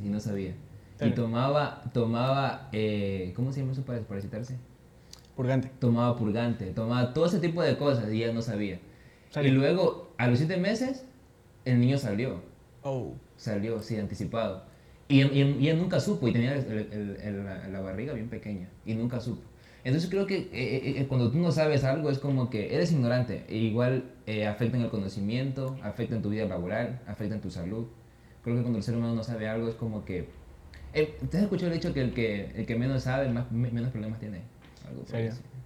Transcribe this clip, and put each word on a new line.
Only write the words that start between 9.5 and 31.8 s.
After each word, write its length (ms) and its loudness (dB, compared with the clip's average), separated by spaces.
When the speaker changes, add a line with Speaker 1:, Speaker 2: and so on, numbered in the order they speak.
Speaker 1:
Y 40 8
luego, 640 2
a 100 4
los 120 6
siete 180 2
meses, 480 0
el 140 6
niño 180 6
salió. 440 -2
Speaker 2:
Oh. 300 -4
Speaker 1:
Salió, 440 -2
sí, 160 -4
anticipado. 680 -2
Y, 160 8
y, 180 4
y 100 4
ella 60 4
nunca 240 2
supo 280 0
y 60 4
tenía 200 2
el, 120 -2
el, 320 -6
el, 220 -4
la, 240 -10
la 120 -6
barriga 320 -6
bien 160 -6
pequeña 380 -8
y 80 -4
nunca 260 -2
supo. 220 -6
Entonces 280 2
creo 160 2
que, 100 0
eh, 160 -4
eh, 440 -2
eh, 100 0
cuando 240 4
tú 80 4
no 120 4
sabes 340 4
algo 260 2
es 80 0
como 320 0
que 240 -2
eres 160 2
ignorante. 560 2
E 100 -4
igual, 540 2
eh, 180 0
afecta 320 0
en 60 2
el 60 -2
conocimiento, 920 -2
afecta 340 -4
en 60 -2
tu 80 -2
vida 160 0
laboral, 640 -4
afecta 280 -4
en 60 -6
tu 80 -8
salud. 380 -6
Creo 140 0
que 40 2
cuando 160 0
el 60 -2
ser 120 0
humano 200 0
no 80 -2
sabe 240 -4
algo 220 -2
es 60 -4
como 300 -4
que... 220 -4
Eh, 240 0
¿te 80 0
has 60 4
escuchado 280 0
el 80 0
dicho 140 -2